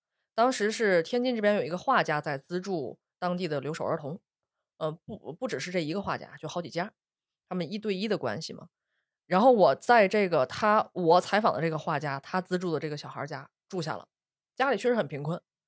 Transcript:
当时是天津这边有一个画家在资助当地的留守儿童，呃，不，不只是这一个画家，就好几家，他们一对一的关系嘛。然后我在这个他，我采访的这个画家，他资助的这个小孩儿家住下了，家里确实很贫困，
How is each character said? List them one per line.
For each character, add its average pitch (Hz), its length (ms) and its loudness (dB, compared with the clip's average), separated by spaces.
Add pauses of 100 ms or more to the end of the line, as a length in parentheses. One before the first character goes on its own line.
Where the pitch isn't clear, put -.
(360)
当 240 160 4
时 214 200 0
是 196 300 2
天 240 220 -2
津 254 120 0
这 214 60 -4
边 208 140 4
有 175 80 0
一 151 60 -4
个 175 80 -6
画 214 260 2
家 151 180 0
在 143 160 -4
资 175 220 -6
助 175 380 -6 (220)
当 180 180 -2
地 180 100 -4
的 147 140 -2
留 139 100 -6
守 165 140 -6
儿 131 100 -2
童， 156 240 -10 (600)
呃， 156 120 -4
不， 165 420 -14
不 254 140 -8
只 127 120 -6
是 175 100 -8
这 180 100 -2
一 156 140 -4
个 202 80 -4
画 160 160 -4
家， - 220 -14
就 156 80 -12
好 175 120 -8
几 170 120 -10
家， 180 200 -4 (560)
他 180 60 -12
们 175 180 -6
一 214 60 -8
对 214 160 -4
一 190 140 -4
的 202 100 0
关 110 240 -4
系 - 100 -10
嘛。 - 180 -16 (560)
然 180 140 2
后 254 120 8
我 170 240 8
在 226 320 6
这 208 200 2
个 170 180 4
他， 214 460 2
我 180 300 4
采 196 180 2
访 214 140 2
的 143 80 -4
这 165 80 0
个 156 80 -4
画 156 200 -4
家， 139 220 -4
他 185 220 -6
资 180 160 -4
助 175 160 -4
的 143 60 -2
这 156 100 -8
个 147 80 -8
小 143 100 -12
孩 127 140 -10
儿 143 60 -8
家 139 220 -14 (200)
住 180 120 -6
下 143 140 -4
了， - 120 -14 (480)
家 269 140 0
里 226 80 2
确 240 120 0
实 240 60 2
很 175 120 0
贫 143 160 -8
困， 165 180 -6 (260)